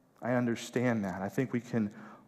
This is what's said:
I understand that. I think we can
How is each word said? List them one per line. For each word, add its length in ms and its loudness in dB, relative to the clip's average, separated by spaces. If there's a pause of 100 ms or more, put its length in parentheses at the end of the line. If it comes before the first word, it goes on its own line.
(200)
I 140 0
understand 720 2
that. 160 -2
I 80 -2
think 240 0
we 60 0
can 320 0 (360)